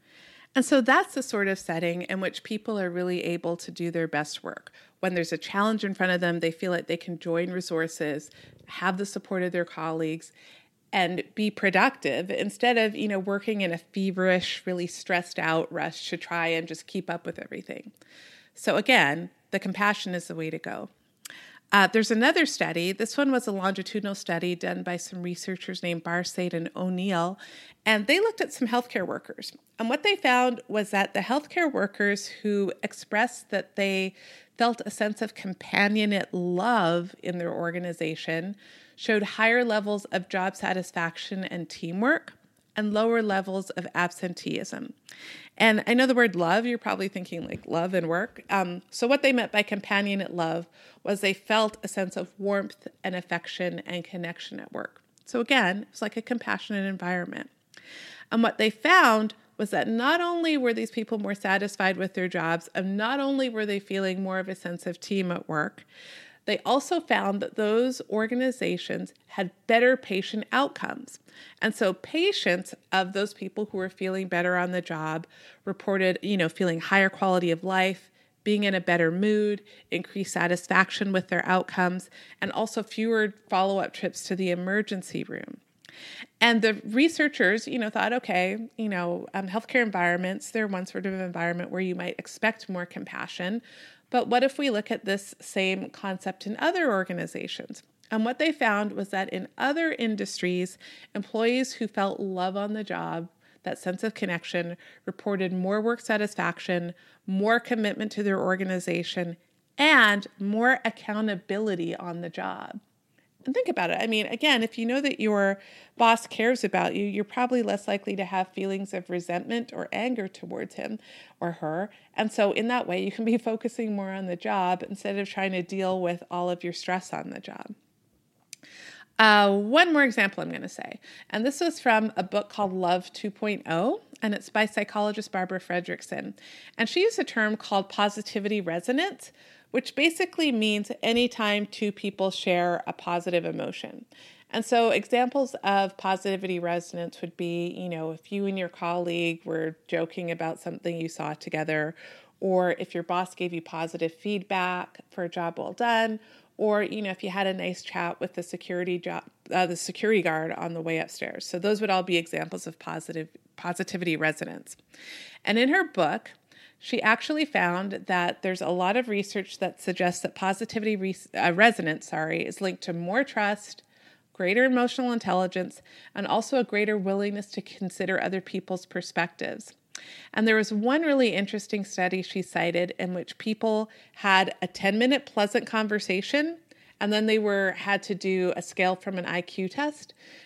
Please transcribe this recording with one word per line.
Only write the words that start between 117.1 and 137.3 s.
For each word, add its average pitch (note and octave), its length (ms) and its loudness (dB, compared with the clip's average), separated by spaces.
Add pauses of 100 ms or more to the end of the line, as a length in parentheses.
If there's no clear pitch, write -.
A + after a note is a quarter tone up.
probably B3 380 0
less G3+ 260 -2
likely G3+ 280 -2
to F#3+ 100 -4
have F#3 220 -2
feelings G3 440 -4
of F#3 160 -6
resentment F3+ 640 -4
or - 180 -8
anger A3+ 380 -2
towards - 460 -10
him - 240 -8 (420)
or E3+ 120 -2
her. E3 360 -4 (240)
And G#3+ 180 0
so G3+ 220 2
in A3 160 -2
that B3 180 0
way, F3+ 160 -2
you G3 80 -2
can A3+ 140 -4
be A3+ 140 4
focusing A3 580 -4
more G3 140 -4
on F#3+ 160 -6
the F3+ 100 -4
job F#3 500 0
instead G3 320 -6
of G3 120 -4
trying F#3+ 220 -2
to F3+ 100 0
deal F#3 360 -2
with F3 320 -2
all F3+ 200 0
of F3 120 -4
your F3 120 -4
stress F3+ 400 -4
on - 160 -8
the - 100 -10
job. - 340 -14 (1400)
Uh, G#3 320 10
one B3 440 4
more C#4+ 100 6
example G#3+ 380 2
I'm E3+ 100 -6
gonna - 160 -8
say, - 320 -12 (300)
and A3 160 0
this C#4 120 -2
was E4 220 -2
from A3 380 4
a F3+ 40 0
book G3+ 280 -2
called G3 240 -2
Love F#3 400 0
two - 160 -6
point G#3 340 -4
oh, A3 380 0 (180)
and G#3+ 140 0
it's - 160 -10
by G#3+ 160 4
psychologist G#3 640 -2
Barbara F#3 260 -2
Fredrickson. - 760 -6 (420)
And A3+ 100 2
she E4+ 140 2
used A4 180 4
a D#4 60 2
term G#3+ 320 0